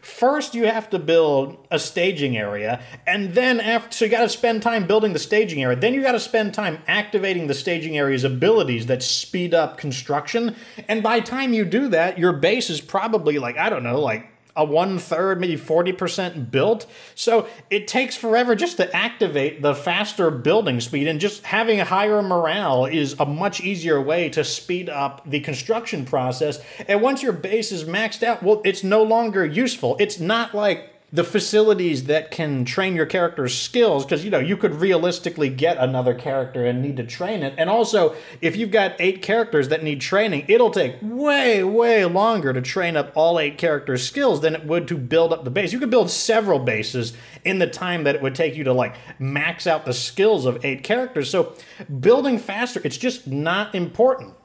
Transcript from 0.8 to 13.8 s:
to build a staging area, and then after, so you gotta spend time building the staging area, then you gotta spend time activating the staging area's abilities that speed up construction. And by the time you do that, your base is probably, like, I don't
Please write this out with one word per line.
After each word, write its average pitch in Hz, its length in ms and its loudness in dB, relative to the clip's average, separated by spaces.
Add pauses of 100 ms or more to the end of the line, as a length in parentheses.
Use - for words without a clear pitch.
to 185 80 -2
build 151 720 2
a 165 80 0
staging 151 580 -2
area, 107 460 -4 (240)
and 190 280 -2
then 247 260 4
after, 226 320 -2
so - 140 0
you 208 40 2
gotta 226 180 4
spend 226 340 0
time 220 260 0
building 214 240 4
the 151 80 -2
staging 180 420 0
area, 127 140 2
then 214 180 0
you 277 80 0
gotta 247 160 2
spend 214 340 -2
time 175 360 -4
activating 190 580 0
the 139 80 0
staging 160 420 -4
area's 135 280 0
abilities 131 640 2
that 127 140 0
speed 175 540 -4
up 160 240 2
construction. 147 760 -4 (320)
And 220 120 -2
by 220 200 2
the 220 60 -6
time 254 280 -2
you 214 100 2
do 214 260 0
that, 175 280 2
your 175 140 4
base 175 360 0
is 151 120 -6
probably, 185 580 -2
like, 120 180 -6
I 180 140 0
don't 139 140 -4